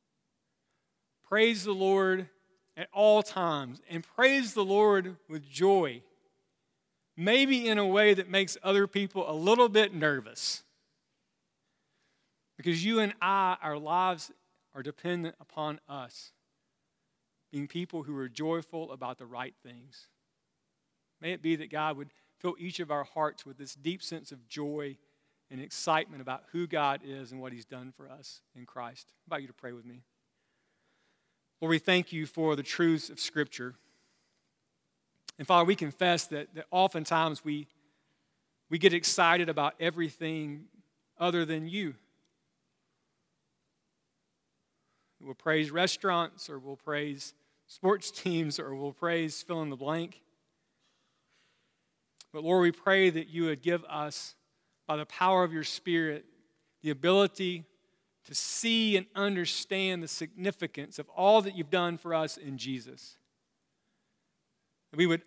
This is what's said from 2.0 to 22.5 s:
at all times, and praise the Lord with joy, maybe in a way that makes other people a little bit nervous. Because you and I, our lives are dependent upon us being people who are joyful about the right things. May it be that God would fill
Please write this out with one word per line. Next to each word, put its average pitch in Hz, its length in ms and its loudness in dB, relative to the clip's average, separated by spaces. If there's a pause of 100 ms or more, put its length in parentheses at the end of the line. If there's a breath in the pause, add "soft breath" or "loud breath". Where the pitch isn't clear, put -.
at 175 160 -12
all 214 300 6
times, 151 680 -2
and 170 160 -8
praise 262 480 2
the 214 120 0
Lord 196 520 4 (120)
with 151 200 -10
joy, 143 540 4 (1120)
maybe 240 500 4
in 220 120 2
a 208 80 2
way 208 260 6
that 185 160 2
makes 190 340 0
other 196 240 4
people 196 440 -4
a - 20 -4
little 214 380 6
bit 202 240 4
nervous. 139 680 -2 (2000)
Because 165 260 0
you 226 160 2
and 208 220 0
I, 185 400 2
our 151 160 -6
lives 170 520 -2 (440)
are 139 80 -14
dependent 165 580 -6
upon 151 480 -10
us 135 440 -16 (1200)
being 143 160 -8
people 170 360 -8
who 143 160 -10
are 131 100 -8
joyful 160 640 -6
about 127 240 -10
the 131 100 -20
right 123 360 -10
things. 123 460 -20 (1120)
May 165 140 -8
it 170 80 -10
be 160 160 0
that 156 140 -12
God 151 260 -4
would 143 140 -14 (300)
fill 180 180 -4